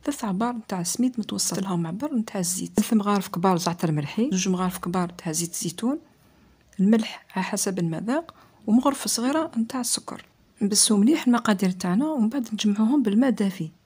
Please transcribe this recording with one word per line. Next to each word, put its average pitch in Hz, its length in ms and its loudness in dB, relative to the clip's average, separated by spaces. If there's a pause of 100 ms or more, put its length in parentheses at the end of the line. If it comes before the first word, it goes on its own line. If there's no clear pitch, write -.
ثلاث 285 220 -4
عبار 220 280 0
نتاع 202 300 -6
سميد 247 360 -2
متوسط، 202 400 -4
لهم 180 280 -2
عبار 262 280 -6
نتاع 220 240 -4
الزيت، 175 360 -4
ثلاث 214 180 2
مغارف 208 340 2
كبار 180 300 2
زعتر 170 340 0
ملحي، 151 400 -2
زوج 185 180 0
مغارف 185 280 0
كبار 175 320 -2
تاع 175 220 -8
زيت 165 220 -4
الزيتون، 233 460 -4 (800)
الملح 220 460 2 (100)
على 185 100 -2
حسب 196 340 -4
المذاق، 196 540 -2 (340)
ومغرفه 262 400 2
صغيره 294 500 0
نتاع 226 220 -4
السكر. - 460 -6 (360)
نبسوا 202 360 2
مليح 254 300 4
المقادير 214 440 2
تاعنا 185 340 0
ومن 269 240 0
بعد 247 240 -4
نجمعوهم 220 500 2
بالماء 220 260 4
دافي 190 400 -2 (160)